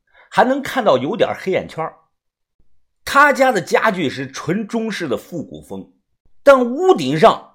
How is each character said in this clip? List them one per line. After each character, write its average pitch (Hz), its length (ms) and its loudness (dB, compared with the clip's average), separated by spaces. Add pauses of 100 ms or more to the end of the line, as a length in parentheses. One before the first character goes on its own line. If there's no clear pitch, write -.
(280)
还 - 140 0
能 262 180 0
看 254 240 -6
到 147 140 4
有 147 180 -4
点 107 220 0
黑 190 140 -6
眼 90 160 -4
圈 160 160 -8
儿。 - 140 -12 (1040)
她 285 280 4
家 262 200 2
的 196 80 0
家 220 320 0
具 175 180 -2
是 127 180 -10
纯 202 380 -6
中 226 240 -6
式 180 160 -8
的 117 100 -4
复 147 280 -12
古 76 180 -18
风， 98 300 -16 (500)
但 262 260 6
屋 330 280 2
顶 143 200 -2
上 175 380 2